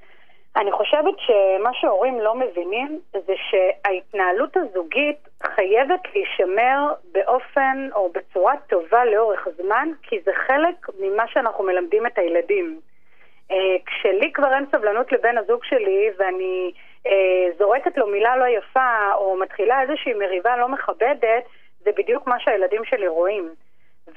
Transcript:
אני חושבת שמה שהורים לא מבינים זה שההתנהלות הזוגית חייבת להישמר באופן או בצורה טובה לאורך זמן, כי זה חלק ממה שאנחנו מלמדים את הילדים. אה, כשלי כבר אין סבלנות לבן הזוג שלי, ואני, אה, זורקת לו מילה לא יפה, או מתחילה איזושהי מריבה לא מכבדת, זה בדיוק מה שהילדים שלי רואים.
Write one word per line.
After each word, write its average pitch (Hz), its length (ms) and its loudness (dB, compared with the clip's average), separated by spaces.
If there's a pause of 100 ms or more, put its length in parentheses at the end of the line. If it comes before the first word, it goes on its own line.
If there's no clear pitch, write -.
(560)
אני 202 160 2
חושבת 302 460 2
שמה 196 560 2
שהורים 240 460 0
לא 214 160 0
מבינים 240 640 -6 (120)
זה 190 240 -4
שההתנהלות 190 1200 0
הזוגית 262 600 -2 (260)
חייבת 247 560 2 (160)
להישמר 254 800 0 (180)
באופן 269 840 0
או 190 160 0
בצורה 190 420 0 (160)
טובה 214 360 2
לאורך 214 420 0 (100)
זמן, 220 320 0 (140)
כי 214 220 -6
זה 196 60 2 (160)
חלק 320 280 2 (240)
ממה 196 280 -2
שאנחנו 226 360 -2
מלמדים 185 440 0
את 240 100 -4
הילדים. 170 600 0 (720)
אה, 190 60 0 (280)
כשלי 220 480 0
כבר 277 220 2
אין 277 160 -2
סבלנות 226 400 0
לבן 233 260 2
הזוג 233 260 0
שלי, 208 540 2
ואני, 185 540 -2 (360)
אה, - 40 0 (480)
זורקת 269 380 2
לו 233 100 2
מילה 214 300 2
לא 254 100 2
יפה, 226 680 0
או 190 240 0
מתחילה 214 420 0
איזושהי 269 320 -2
מריבה 202 440 -2
לא 240 120 0
מכבדת, 240 720 0 (400)
זה 208 140 2
בדיוק 233 300 -2
מה 247 120 0
שהילדים 214 460 0
שלי 208 220 0
רואים. 175 420 0 (680)